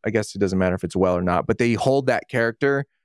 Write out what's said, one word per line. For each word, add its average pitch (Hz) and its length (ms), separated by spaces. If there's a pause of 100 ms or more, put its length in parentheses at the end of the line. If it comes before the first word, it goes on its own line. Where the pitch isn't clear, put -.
I 110 60
guess 107 240
it - 20
doesn't 95 200
matter 92 180
if - 80
it's 87 120
well 90 220
or 87 40
not, 90 260
but 107 100
they 120 160
hold 135 340
that 120 220
character, 135 560 (180)